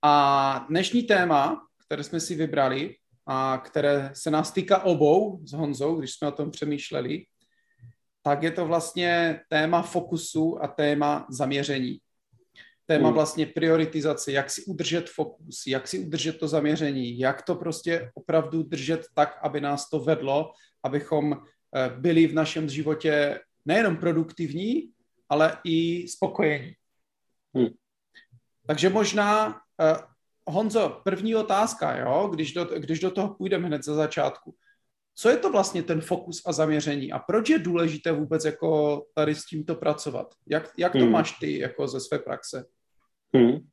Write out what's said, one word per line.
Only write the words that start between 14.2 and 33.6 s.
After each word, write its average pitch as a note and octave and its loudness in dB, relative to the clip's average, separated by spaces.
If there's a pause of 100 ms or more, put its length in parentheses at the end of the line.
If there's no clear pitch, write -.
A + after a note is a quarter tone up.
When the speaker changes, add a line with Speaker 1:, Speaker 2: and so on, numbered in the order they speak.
Speaker 1:
jak C#3 0
si - -8
udržet E3 -4
fokus, - -10
jak C3 -2
si F#3 -6
udržet D#3+ -4
to D#3+ -4
zaměření, C#3+ 0
jak C3 0
to F3+ -2
prostě E3 -4
opravdu D#3+ 0
držet D#3 -4
tak, D3 2
aby D3 -2
nás C#3+ -4
to D#3 -2
vedlo, C#3 0 (320)
abychom, D3 0 (420)
eh, B2+ 0
byli E3 6
v D3 0
našem D#3 -2
životě D3 0 (240)
nejenom F#3 2
produktivní, E3+ -2 (460)
ale D#3 4
i E3+ 0
spokojení. D3+ -2 (840)
Speaker 2:
Hmm. B2+ 4 (1000)
Speaker 1:
Takže D#3 2
možná, G#3 0 (200)
eh, D#3+ 4 (520)
Honzo, G3+ 0
první G3 -2
otázka, G#3 0
jo, C#3 0
když D3+ -4
do, F3 -2
když D#3+ -4
do F3+ 0
toho G3+ -4
půjdeme F#3 -2